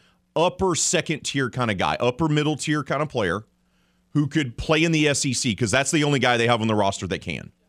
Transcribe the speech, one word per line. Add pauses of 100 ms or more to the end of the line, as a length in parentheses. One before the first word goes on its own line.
(360)
Upper
second
tier
kind
of
guy,
upper
middle
tier
kind
of
player (640)
who
could
play
in
the
S
E
C,
'cause
that's
the
only
guy
they
have
on
the
roster
that
can. (140)